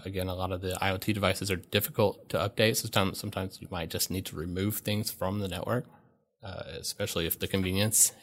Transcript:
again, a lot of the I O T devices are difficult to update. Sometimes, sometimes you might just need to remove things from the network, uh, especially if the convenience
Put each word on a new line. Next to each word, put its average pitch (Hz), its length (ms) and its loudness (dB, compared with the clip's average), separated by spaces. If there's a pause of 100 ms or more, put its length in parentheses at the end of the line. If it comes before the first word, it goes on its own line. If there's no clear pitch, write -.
again, 92 220 -2
a 90 80 -4
lot 92 160 -4
of 92 100 -4
the 92 220 -4
I 95 80 2
O 95 60 -2
T 104 160 0
devices 98 360 2
are 95 60 2
difficult - 720 0
to 107 80 0
update. 107 380 4
Sometimes, 101 440 2
sometimes 95 420 -4
you - 100 -12
might 87 180 -4
just - 220 -2
need 92 140 -2
to - 100 -10
remove 90 440 -2
things 104 320 -2
from 98 280 -2
the 98 80 -2
network, 92 380 -2 (580)
uh, 95 200 -10 (160)
especially - 460 -2
if - 140 -2
the 90 80 -2
convenience 98 640 4 (120)